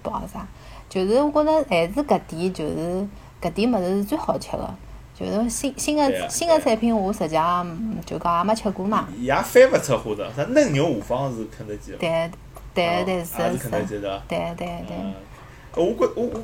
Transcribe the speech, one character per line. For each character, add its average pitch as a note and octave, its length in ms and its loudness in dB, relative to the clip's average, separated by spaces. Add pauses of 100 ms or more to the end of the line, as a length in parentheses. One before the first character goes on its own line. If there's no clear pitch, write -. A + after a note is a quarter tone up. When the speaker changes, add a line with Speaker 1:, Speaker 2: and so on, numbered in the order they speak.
Speaker 1:
堡 - 200 -6 (100)
啥， G3 140 -12 (420)
就 F#3 180 0
是 A3+ 140 6
我 D4 100 4
觉 D4+ 140 4
着 D#4 240 4
还 E3+ 180 4
是 F#3 60 -4
搿 B3+ 340 2
点， F3+ 260 -2
就 E3 140 -4
是 E3+ 400 -2 (340)
搿 E3+ 120 -2
点 A#3 200 2
物 A3 60 4
事 F#3 200 2
是 G3+ 60 0
最 D4 140 -2
好 - 200 -2
吃 - 140 -12
个。 - 220 -6 (440)
就 F3+ 80 -6
是 G#3+ 240 0
新， C4+ 260 -4
新 D4+ 200 0
的， C#4+ 120 4
Speaker 2:
对 C#4 120 0
啊， - 80 -4
Speaker 1:
新 E4+ 200 -2
的 D#4 120 6
产 A#3+ 160 2
品， A3+ 200 2
我 G3 160 0
实 F#3+ 140 -2
际 D#3 80 -2
上， F3 340 2
嗯， F#3+ 280 -6 (100)
就 D#3+ 140 -6
讲 E3+ 180 2
也 F3 60 2
没 G#3+ 100 4
吃 A3+ 160 -2
过 F#3+ 160 -4
嘛。 G3 220 0 (100)
Speaker 2:
伊 A#2+ 60 -4
也 C3 100 2
翻 B3 340 8
勿 A#3+ 100 2
出 B2+ 200 2
花 A2 160 -2
的， G2 180 -6
啥 C#3 120 0
嫩 B3+ 280 4
牛 C#3+ 140 4
五 B2 140 0
方 B2+ 360 -2
是 A2 100 -6
肯 A2+ 200 -14
德 G#2 80 -8
基 G#2 160 -12
的。 F#2 80 -12
Speaker 1:
对， E3 320 0 (420)
对， F3 140 2
Speaker 2:
哦， F3 180 0
Speaker 1:
对， F3+ 200 -2
是， - 180 -6
Speaker 2:
也 C#3+ 80 0
是 B2+ 80 -2
肯 B2+ 100 -8
德 A2 140 -2
基 G2+ 160 -6
的。 G2 180 -4
Speaker 1:
是。 G2 120 -10
对， E3+ 100 -4 (180)
对， F3 120 -8 (180)
对。 F3 100 -10
Speaker 2:
嗯， G3 160 -6 (600)
我 E3 120 2
觉， A3 280 2
我， A3 80 -2
我， A3+ 220 -4